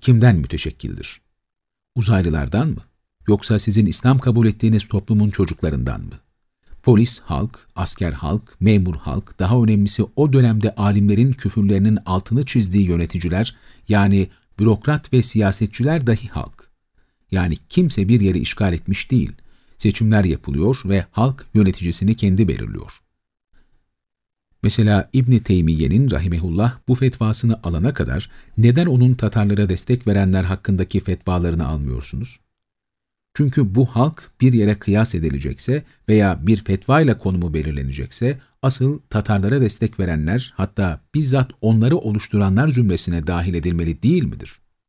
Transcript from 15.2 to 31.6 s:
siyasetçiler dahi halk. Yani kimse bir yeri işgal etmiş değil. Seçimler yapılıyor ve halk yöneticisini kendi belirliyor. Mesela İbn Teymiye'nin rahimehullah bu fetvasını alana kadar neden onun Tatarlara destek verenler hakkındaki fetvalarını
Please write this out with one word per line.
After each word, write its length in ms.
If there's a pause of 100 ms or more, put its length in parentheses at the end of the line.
siyasetçiler 840
dahi 220
halk. 420 (600)
Yani 280 (100)
kimse 400
bir 120
yeri 180
işgal 340
etmiş 380
değil. 220 (460)
Seçimler 460
yapılıyor 600
ve 260
halk 440
yöneticisini 600
kendi 320
belirliyor. 560 (1600)
Mesela 480
İbn 260
Teymiye'nin 720
rahimehullah 680 (100)
bu 60
fetvasını 680
alana 320
kadar 360 (280)
neden 280
onun 280
Tatarlara 540
destek 380
verenler 380
hakkındaki 560
fetvalarını 640